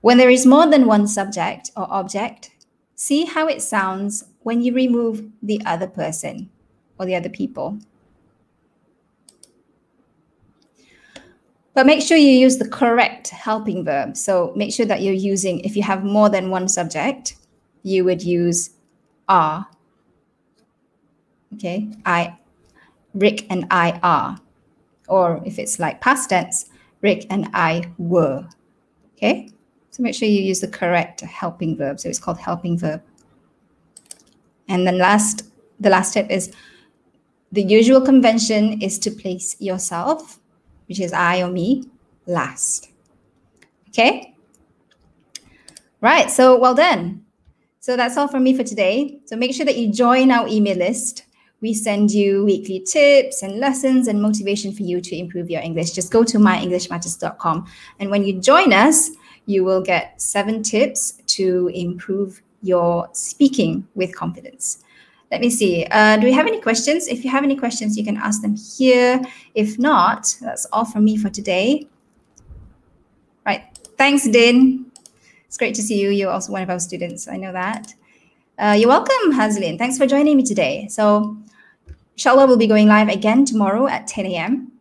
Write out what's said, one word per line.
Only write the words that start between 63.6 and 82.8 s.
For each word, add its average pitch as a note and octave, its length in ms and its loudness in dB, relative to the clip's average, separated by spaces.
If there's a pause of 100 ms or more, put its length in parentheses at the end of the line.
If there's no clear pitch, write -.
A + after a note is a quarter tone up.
with F#3 200 -6
confidence. - 720 -10 (460)
Let - 100 -6
me A#3+ 80 0
see. F#3 420 0
Uh, G#3+ 280 6
do A3 80 4
we C4 60 6
have D#4 140 4
any A4 140 -2
questions? C#4+ 480 -2
If B3 160 -8
you B3+ 60 -4
have C#4 140 0
any C#4 120 0
questions, A3+ 400 -4
you G#3 80 -6
can G#3 140 -6
ask G#3+ 240 -4
them G#3 120 -2
here. B3 640 2 (360)
If G#3+ 240 -2
not, A#3 640 2
that's - 240 -10
all A3+ 180 -4
from G#3+ 200 0
me G#3+ 120 2
for G#3 140 -4
today. G#3 580 -2 (1600)
Right. - 180 -4 (320)
Thanks, C#4 320 2
Din. B3 640 4 (540)
It's - 100 -20
great A#3 200 -4
to A3 60 -6
see G#3 160 -2
you. G3 120 0
You're G3 200 0
also F#3+ 220 -6
one F#3+ 100 -8
of F#3 60 -8
our F3+ 100 -6
students. F3 480 -10
I - 120 -12
know F#3+ 140 -12
that. G3+ 420 -8 (640)
Uh, G#3 200 2
you're A#3 120 6
welcome, G4 420 2
Hazlin. G#3 460 -2
Thanks B3+ 180 -4
for C4+ 100 2
joining D4 300 2
me C4 60 4
today. G3 460 -2
So, G#3 500 0 (800)
inshallah, C4+ 300 6
we'll B3+ 120 6
be A3+ 80 4
going G#3+ 200 6